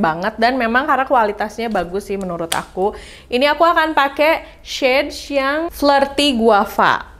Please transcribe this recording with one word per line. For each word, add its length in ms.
banget 400
dan 160
memang 320
karena 160
kualitasnya 640
bagus 400
sih 80
menurut 320
aku. 480
Ini 240
aku 80
akan 320
pakai 720
shades 640
yang 400
Flirty 640
Guava. 880